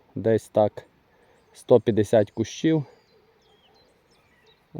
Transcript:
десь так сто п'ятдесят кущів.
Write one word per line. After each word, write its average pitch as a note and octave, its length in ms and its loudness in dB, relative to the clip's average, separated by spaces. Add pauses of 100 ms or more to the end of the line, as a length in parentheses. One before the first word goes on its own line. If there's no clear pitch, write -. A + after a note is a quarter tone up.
(140)
десь A2 340 -2
так - 380 -2 (640)
сто - 280 2
п'ятдесят G#2+ 500 0
кущів. D#3 540 -4 (2000)